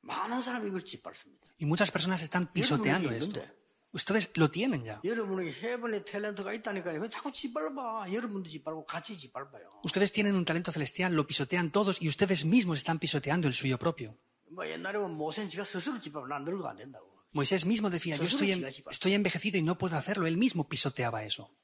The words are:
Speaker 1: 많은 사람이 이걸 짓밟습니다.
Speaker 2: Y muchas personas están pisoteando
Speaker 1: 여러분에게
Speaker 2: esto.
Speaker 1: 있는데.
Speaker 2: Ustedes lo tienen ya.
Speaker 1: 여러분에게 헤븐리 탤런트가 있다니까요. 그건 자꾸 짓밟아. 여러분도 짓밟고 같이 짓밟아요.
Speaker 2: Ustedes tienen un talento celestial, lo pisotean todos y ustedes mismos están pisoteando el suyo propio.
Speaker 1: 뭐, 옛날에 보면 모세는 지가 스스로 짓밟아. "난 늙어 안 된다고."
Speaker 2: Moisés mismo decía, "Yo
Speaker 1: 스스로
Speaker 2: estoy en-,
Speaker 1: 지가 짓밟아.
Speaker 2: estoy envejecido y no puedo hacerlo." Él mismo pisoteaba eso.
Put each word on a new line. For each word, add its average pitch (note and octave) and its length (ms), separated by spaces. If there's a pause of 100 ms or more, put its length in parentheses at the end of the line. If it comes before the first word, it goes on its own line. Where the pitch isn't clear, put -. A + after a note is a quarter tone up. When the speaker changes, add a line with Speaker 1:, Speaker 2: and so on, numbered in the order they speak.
Speaker 1:
많은 A3 400
사람이 A3 260
이걸 F#3 160
짓밟습니다. - 600 (140)
Speaker 2:
Y D3+ 60
muchas F3+ 240
personas F3 320
están E3+ 300
pisoteando D3 560
Speaker 1:
여러분에게 A#2 160
Speaker 2:
esto. G3+ 160
Speaker 1:
있는데. - 220 (320)
Speaker 2:
Ustedes - 440
lo D#3 120
tienen F3+ 340
ya. A2 200
Speaker 1:
여러분에게 F#3+ 480
헤븐리 A3+ 520
탤런트가 G3+ 500
있다니까요. G3 400
그건 G3 160
자꾸 - 200
짓밟아. C4 800
여러분도 G3+ 360
짓밟고 D#3 380
같이 E3+ 320
짓밟아요. C3+ 500 (160)
Speaker 2:
Ustedes G3 280
tienen G3+ 220
un F3+ 100
talento E3+ 280
celestial, D#3+ 420
lo D3+ 120
pisotean E3 440
todos G3+ 300
y D#3+ 80
ustedes F3+ 360
mismos F3 340
están D#3+ 200
pisoteando D3+ 500
el B2 60
suyo C3 240
propio. A#2 380 (340)
Speaker 1:
뭐, F3 180
옛날에 F3+ 300
보면 F3+ 180
모세는 D#3+ 320
지가 F#3+ 160
스스로 G3+ 360
짓밟아. C#3+ 260
"난 C#3 180
늙어 F3 220
안 - 100
된다고." B2+ 300 (280)
Speaker 2:
Moisés D#3 300
mismo G#3 260
decía, E3+ 260
"Yo D3+ 80
Speaker 1:
스스로 G3+ 200
Speaker 2:
estoy G3 80
en-, F#3 80
Speaker 1:
지가 D#3 100
짓밟아. - 220
Speaker 2:
estoy F#3+ 220
envejecido G3 440
y E3 40
no E3+ 160
puedo E3+ 180
hacerlo." F#3 300
Él E3 100
mismo F#3 320
pisoteaba A#2+ 560
eso. G#2+ 260 (140)